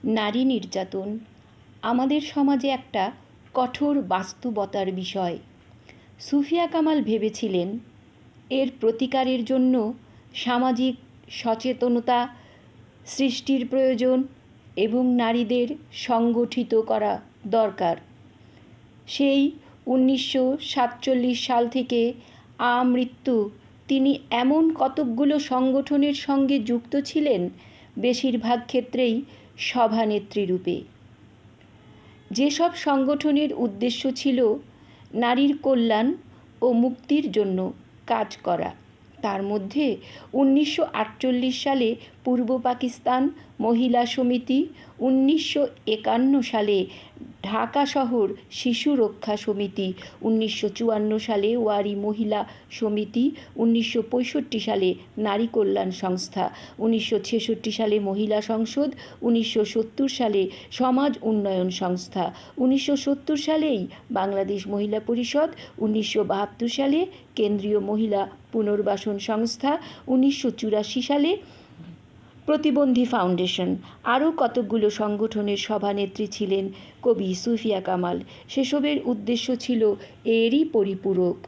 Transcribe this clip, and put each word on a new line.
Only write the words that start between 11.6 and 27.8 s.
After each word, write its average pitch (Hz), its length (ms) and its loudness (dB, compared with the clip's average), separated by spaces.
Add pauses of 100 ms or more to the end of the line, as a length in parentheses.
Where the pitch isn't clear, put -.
সৃষ্টির 269 600 -2
প্রয়োজন 254 500 2 (600)
এবং 226 260 2 (120)
নারীদের 240 520 0 (360)
সংগঠিত 233 800 0
করা 214 320 0 (340)
দরকার। 196 480 0 (1120)
সেই 277 340 2 (440)
উনিশশো 262 580 2 (180)
সাতচল্লিশ 247 840 0
সাল 240 240 2
থেকে 247 320 0 (720)
আমৃত্যু 247 600 0 (520)
তিনি 269 240 2 (200)
এমন 262 320 2 (100)
কতকগুলো 269 640 0
সংগঠনের 277 760 0
সঙ্গে 277 440 0
যুক্ত 240 340 -2 (120)
ছিলেন, 285 360 0 (560)